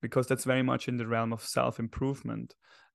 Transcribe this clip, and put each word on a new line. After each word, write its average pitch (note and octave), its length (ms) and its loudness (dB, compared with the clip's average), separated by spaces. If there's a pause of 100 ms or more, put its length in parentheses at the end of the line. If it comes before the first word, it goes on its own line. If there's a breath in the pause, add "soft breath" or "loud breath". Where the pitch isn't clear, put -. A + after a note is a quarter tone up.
because B2 260 2
that's C3 180 0
very C3 180 4
much B2+ 240 2
in B2 100 0
the A#2 100 -2
realm A2+ 240 2
of A2+ 120 -4
self-improvement. A#2+ 1120 -2 (400 soft breath)